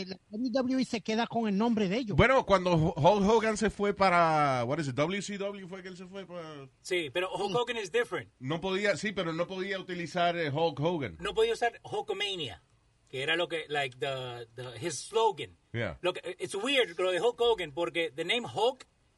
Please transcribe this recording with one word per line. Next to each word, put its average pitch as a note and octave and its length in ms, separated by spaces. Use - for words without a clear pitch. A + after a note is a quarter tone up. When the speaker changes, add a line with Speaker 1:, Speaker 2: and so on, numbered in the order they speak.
Speaker 1:
Right. - 40
Speaker 2:
la F#3 80
W A#3 220
W C4 300
E - 40
se A3 160
queda A3 260
con A3+ 200
el G3 100
nombre A3 300
de F#3+ 100
ellos. G#3 200
Speaker 1:
Bueno, A#3+ 280
cuando F#3 280
H-, D#3+ 260
Hulk G3+ 300
Hogan A3 260
se G#3 140
fue G3+ 240
para, D#3+ 720
what C#3+ 140
is D3 80
it, C3 80
W F3 260
C G3+ 160
W G3 300
fue F#3 160
que F#3+ 60
él F#3 60
se F#3 120
fue F#3+ 180
para D#3+ 420
Speaker 3:
Sí, F3 320
pero F#3 200
Hulk F#3+ 180
Speaker 2:
Sí. G#3+ 40
Speaker 3:
Hogan A#3+ 220
is G3 140
different. F#3 380
Speaker 1:
No D3 200
podía, F#3+ 380
sí, G3+ 140
pero F3 200
no E3+ 160
podía F#3+ 320
utilizar, F3 580
eh, D#3+ 140
Hulk D3+ 280
Hogan. C#3+ 400
Speaker 3:
No G3+ 140
podía A3+ 200
usar - 300
Hulkamania, G4 760
que C3 140
era D#3 120
lo E3+ 120
que, D#3+ 220
like, C#3 300
the, C3 560
the, B2+ 80
his D#3 140
slogan. F#3+ 560
Speaker 1:
Yeah. G#2+ 300
Speaker 3:
Lo F3+ 120
que, F3+ 260
it's F#3 160
weird G#3+ 440
lo F#3 120
de F3+ 100
Hulk A#3+ 180
Hogan, G3+ 320
porque E3 440
the E3 100
name A3+ 200
Hulk A3 400